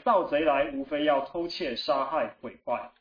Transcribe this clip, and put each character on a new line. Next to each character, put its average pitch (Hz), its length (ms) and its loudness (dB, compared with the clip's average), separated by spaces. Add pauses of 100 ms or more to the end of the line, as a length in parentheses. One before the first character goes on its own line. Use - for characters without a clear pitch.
，“盗 208 220 4
贼 160 160 2
来， 151 320 2
无 269 100 -4
非 151 220 -2
要 139 160 4
偷 170 260 -4
窃、 151 300 -4
杀 135 260 0
害、 139 380 -2
毁 - 240 -12
坏。” 117 360 -4